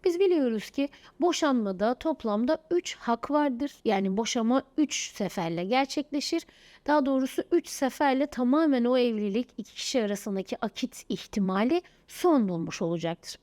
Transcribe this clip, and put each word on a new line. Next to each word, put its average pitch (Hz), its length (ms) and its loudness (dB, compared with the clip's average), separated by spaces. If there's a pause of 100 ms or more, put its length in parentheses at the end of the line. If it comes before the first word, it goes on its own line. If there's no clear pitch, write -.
Biz 349 160 0
biliyoruz 285 500 2
ki 277 180 -2 (320)
boşanmada 247 720 2
toplamda 247 640 -2 (120)
üç 349 260 -2
hak - 340 -4
vardır. 285 440 0 (100)
Yani 190 320 0
boşama 233 460 0 (160)
üç - 340 -2
seferle 170 520 -4
gerçekleşir. 277 840 -2 (400)
Daha 285 200 4
doğrusu 269 360 0 (100)
üç 349 160 2
seferle 269 580 0
tamamen 262 580 2
o 254 140 4
evlilik 220 500 0 (100)
iki - 160 -14
kişi - 280 -2
arasındaki 202 580 -4
akit - 480 -6
ihtimali 202 760 0 (260)
son 277 400 4
bulmuş 165 340 -4
olacaktır. 165 600 -4